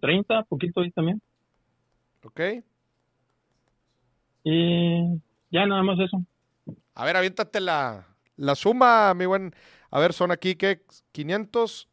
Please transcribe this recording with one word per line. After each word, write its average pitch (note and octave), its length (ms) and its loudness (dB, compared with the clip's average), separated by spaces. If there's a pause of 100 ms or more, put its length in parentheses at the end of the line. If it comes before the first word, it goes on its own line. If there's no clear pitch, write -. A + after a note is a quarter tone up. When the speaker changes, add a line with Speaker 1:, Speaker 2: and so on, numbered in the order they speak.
Speaker 1:
treinta, G3+ 440 0
poquito E3+ 360 -6
ahí F3 100 -2
también. F3 300 -2 (1040)
Speaker 2:
Ok. - 160 -12 (2000)
Speaker 1:
Y E3+ 760 2 (300)
ya F3+ 160 2
nada G3 160 0
más F#3+ 160 0
eso. F#3 240 -2 (720)
Speaker 2:
A A#2 100 -8
ver, E3 120 0
aviéntate F#3+ 440 -2
la, C#3 460 -4 (300)
la C#3 180 0
suma, A3+ 600 4
mi F3+ 120 -2
buen. F#3+ 280 -2 (360)
A C#3 100 0
ver, E3+ 120 4
son F3+ 180 -2
aquí, F3+ 260 -2
¿qué? F#3 260 -2 (300)
Quinientos G#3 800 -4